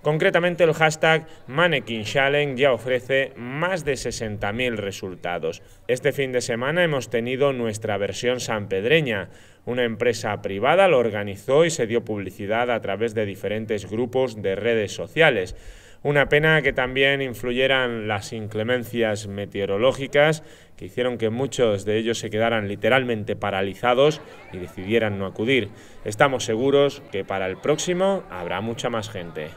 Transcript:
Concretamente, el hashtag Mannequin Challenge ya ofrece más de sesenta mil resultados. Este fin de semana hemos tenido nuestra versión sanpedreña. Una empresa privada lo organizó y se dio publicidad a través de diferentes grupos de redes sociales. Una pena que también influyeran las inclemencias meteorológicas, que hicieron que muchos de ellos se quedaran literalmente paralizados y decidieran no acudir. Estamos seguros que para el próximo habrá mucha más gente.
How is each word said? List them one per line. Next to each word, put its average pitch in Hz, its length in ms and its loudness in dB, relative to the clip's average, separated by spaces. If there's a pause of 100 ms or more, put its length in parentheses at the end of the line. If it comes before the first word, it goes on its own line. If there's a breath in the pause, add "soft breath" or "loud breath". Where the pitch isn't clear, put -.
Concretamente, 175 600 2
el 160 100 4
hashtag 160 540 2 (200 loud breath)
Mannequin 127 560 0
Challenge 139 520 2
ya 135 160 4
ofrece 127 640 0
más 156 480 -4
de 143 140 -2
sesenta 107 560 -4
mil 120 240 -2
resultados. 87 880 -6 (240 soft breath)
Este 127 260 0
fin 131 180 -4
de 123 80 0
semana 127 440 0
hemos 135 260 0
tenido 127 420 0
nuestra 107 460 -2
versión 120 420 -2
sanpedreña. 107 880 0 (360 loud breath)
Una 123 180 -2
empresa 113 580 0
privada 127 460 4
lo 151 120 6
organizó 107 680 2
y 123 60 0
se 123 160 -2
dio 113 180 0
publicidad 104 680 -4
a 113 80 0
través 101 360 -4
de 110 100 0
diferentes 104 640 -6
grupos 120 520 -2
de 95 140 0
redes 107 380 0
sociales. 110 640 2 (460 loud breath)
Una 139 260 2
pena 156 320 4
que 131 120 0
también 139 480 2
influyeran 123 840 0
las 104 240 -4
inclemencias 110 960 -2
meteorológicas, 127 1160 2 (340 loud breath)
que - 80 -14
hicieron 123 320 -4
que 110 140 0
muchos 113 540 0
de 107 120 0
ellos 113 220 -2
se 107 100 -8
quedaran 110 400 0
literalmente 107 680 0
paralizados 120 840 2 (320 loud breath)
y 95 40 -12
decidieran 98 600 -2
no 98 80 -4
acudir. 107 440 0 (360 loud breath)
Estamos 123 400 2
seguros 139 560 2 (100)
que 95 140 -4
para 98 220 -2
el 95 100 -6
próximo 180 720 0
habrá 90 320 -4
mucha 113 280 -4
más 113 200 -4
gente. 80 480 -10